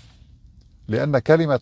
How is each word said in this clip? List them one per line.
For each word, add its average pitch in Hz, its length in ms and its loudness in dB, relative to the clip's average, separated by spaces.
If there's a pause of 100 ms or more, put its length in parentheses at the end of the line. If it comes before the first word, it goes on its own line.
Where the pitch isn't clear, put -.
(880)
لأن 135 300 -2
كلمة 151 440 2